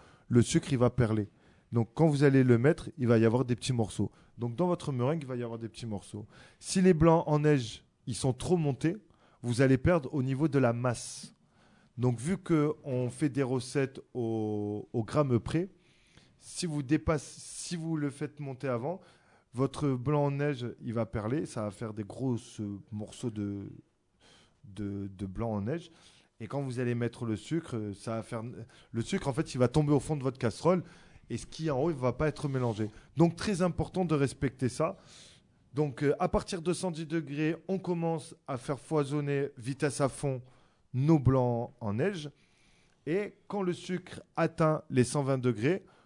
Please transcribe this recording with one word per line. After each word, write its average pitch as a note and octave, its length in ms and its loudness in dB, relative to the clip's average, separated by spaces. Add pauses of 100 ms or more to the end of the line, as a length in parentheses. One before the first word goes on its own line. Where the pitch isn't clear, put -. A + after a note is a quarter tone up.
(300)
le A#2+ 140 8
sucre, - 300 0
il B2+ 60 2
va A#2+ 120 4
perler. G#2+ 380 0 (440)
Donc, A#2 220 2
quand D#3+ 120 4
vous C#3+ 180 4
allez C3+ 200 8
le A#2+ 140 8
mettre, D3 400 2
il B2+ 100 0
va A#2 100 6
y A2+ 60 6
avoir A#2+ 200 4
des A#2+ 120 0
petits - 160 -4
morceaux. A2 380 -2 (280)
Donc, A#2 180 -6
dans F3 100 0
votre F3 260 -2
meringue, C3+ 300 0
il C3 40 -10
va B2+ 100 -8
y A#2+ 60 -6
avoir A#2 160 -8
des A2+ 100 -8
petits - 180 -14
morceaux. G#2 400 -10 (340)
Si - 220 -2
les F3+ 120 10
blancs E3 320 6
en D3+ 140 2
neige, C#3+ 440 2 (220)
ils B2 80 -4
sont C3 180 0
trop F3+ 240 0
montés, D#3 400 0 (460)
vous A#2+ 200 0
allez C3 160 6
perdre D#3 340 2
au C#3 100 0
niveau C3+ 260 0
de C#3 100 2
la A#2+ 140 4
masse. - 640 -6 (640)
Donc, A#2+ 200 2
vu E3 200 -2
que D3+ 360 2 (100)
on B2+ 260 -2
fait D3 180 0
des C3 140 0
recettes C3 580 -2 (140)
au, G#2+ 800 -2
au A#2 120 0
gramme C3 340 2
près, E3+ 300 -2 (720)
si - 260 -10
vous D3 160 -2
dépasse-, D3+ 540 0
si - 400 -12
vous D#3+ 220 -4
le C#3+ 120 -2
faites C#3 300 -8
monter C#3 260 -8
avant, C3+ 340 -4 (520)
votre C3+ 380 0
blanc C#3+ 340 0
en C#3+ 60 0
neige, C#3 360 -2 (140)
il A2+ 140 -6
va A2+ 100 0
perler, A#2 400 -2
ça - 200 -6
va G#2 60 -4
faire A2 220 -8
des G#2+ 120 -6
gros, B2 320 -4 (240)
euh, G2+ 180 -6 (120)
morceaux G#2+ 400 -8
de, G2+ 400 -6 (920)
de, G2+ 440 -6
de G2 180 -10
blanc G#2 260 -4
en G#2 100 -2
neige. D#3+ 280 -4 (500)
Et A2+ 60 -10
quand C#3 160 -6
vous B2+ 180 -6
allez A#2+ 140 0
mettre A#2+ 320 -4
le G#2+ 100 0
sucre, D#3 400 -4
euh, G#2 160 -4
ça A2+ 240 -8
va A2 60 -4
faire, A2+ 200 -8 (480)
le A2+ 120 -2
sucre, - 260 -4
en C3+ 60 0
fait, - 200 -2
il C3 40 -2
va B2 100 6
tomber D3+ 240 2
au C#3+ 80 6
fond D#3 160 -4
de C3+ 60 -6
votre B2+ 160 -2
casserole D#3 440 2 (460)
et B2 80 -4
ce - 100 -10
qui D#3+ 220 -8
est - 20 0
en C3 100 0
haut, E3 100 2
il D3+ 60 -2
va B2+ 180 0
pas D#3 120 0
être D3 220 -4
mélangé. A#2 420 -2 (280)
Donc, E3+ 180 6
très G3 260 -2
important E3+ 440 0
de D#3 80 0
respecter C3+ 560 0
ça. E3+ 260 -2 (800)
Donc, D3 280 -2
euh, D3 160 4
à F3 100 0
partir G3 340 -2
de F3 100 0
cent F3+ 180 -4
dix D#3+ 160 -6
degrés, D#3 500 -2 (120)
on F#3+ 100 -2
commence E3 560 -4 (120)
à C#3 100 -4
faire C3 240 -6
foisonner C#3+ 800 0
vitesse C3+ 420 -2
à C3+ 80 2
fond C3 320 -4 (540)
nos D3 240 6
blancs B2 640 2
en G#2 140 -2
neige. D3+ 360 -2 (760)
Et F#3+ 280 -2 (140)
quand G3+ 140 -4
le F3+ 100 0
sucre - 500 -8 (140)
atteint D#3+ 540 2
les B2+ 140 4
cent D3 180 -2
vingt C3+ 160 0
degrés, B2+ 460 0 (220)